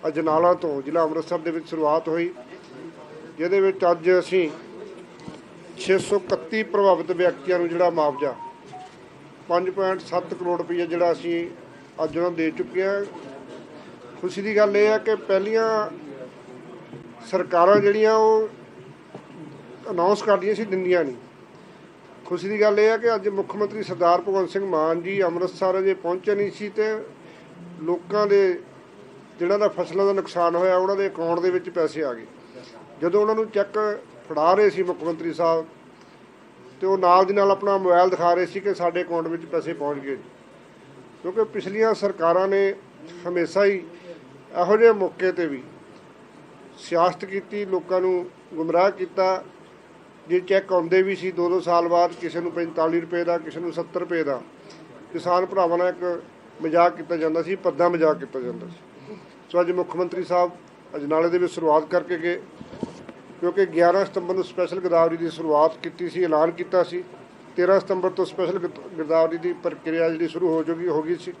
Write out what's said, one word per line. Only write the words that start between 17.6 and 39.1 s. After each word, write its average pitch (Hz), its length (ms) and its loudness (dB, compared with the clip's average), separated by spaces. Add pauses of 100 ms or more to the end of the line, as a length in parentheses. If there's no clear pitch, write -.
ਜਿਹੜੀਆਂ 214 380 4
ਉਹ 220 340 4 (1400)
ਅਨਾਉਂਸ 190 320 2
ਕਰਦੀਆਂ 202 320 2
ਸੀ, 214 100 -4
ਦਿੰਦੀਆਂ 180 400 0
ਨਹੀਂ। 127 120 -6 (1080)
ਖੁਸ਼ੀ 180 220 -6
ਦੀ 208 120 -4
ਗੱਲ 208 200 4
ਇਹ 214 100 6
ਹੈ 226 80 2
ਕਿ 233 160 2
ਅੱਜ 202 140 -2
ਮੁੱਖ 196 280 -4
ਮੰਤਰੀ 208 260 -4
ਸਰਦਾਰ 175 380 2
ਭਗਵੰਤ 190 300 -2
ਸਿੰਘ 196 160 -4
ਮਾਨ 165 360 0
ਜੀ 196 200 -2
ਅੰਮ੍ਰਿਤਸਰ 185 560 -2
ਅਜੇ 190 160 2
ਪਹੁੰਚੇ 185 400 -2
ਨਹੀਂ 202 160 -2
ਸੀ 208 180 -10
ਤੇ 214 280 -2 (880)
ਲੋਕਾਂ 175 440 0
ਦੇ, 196 340 4 (800)
ਜਿਨ੍ਹਾਂ 185 200 0
ਦਾ 208 100 2
ਫਸਲਾਂ 180 380 -2
ਦਾ 196 60 2
ਨੁਕਸਾਨ 175 420 0
ਹੋਇਆ, 180 220 4
ਉਹਨਾਂ 190 200 2
ਦੇ 196 100 0
ਅਕਾਊਂਟ 170 340 -2
ਦੇ 185 100 2
ਵਿੱਚ 180 200 -4
ਪੈਸੇ 160 340 -2
ਆ 131 100 -4
ਗਏ। 113 120 -14 (720)
ਜਦੋਂ 180 200 2
ਉਹਨਾਂ 214 140 2
ਨੂੰ 220 160 -2
ਚੈੱਕ 208 520 -2 (260)
ਫੜਾ 160 260 4
ਰਹੇ 202 160 6
ਸੀ 185 120 -4
ਮੁੱਖ 175 200 -4
ਮੰਤਰੀ 165 300 -4
ਸਾਹਿਬ, 165 340 0 (1120)
ਤੇ 185 60 -2
ਉਹ 190 120 2
ਨਾਲ 185 260 8
ਦੀ 196 100 0
ਨਾਲ 196 160 4
ਆਪਣਾ 196 280 2
ਮੋਬਾਈਲ 180 320 6
ਦਿਖਾ 175 240 2
ਰਹੇ 175 120 2
ਸੀ 190 140 -8
ਕਿ 196 140 -2
ਸਾਡੇ 175 280 -2
ਅਕਾਊਂਟ 170 240 -4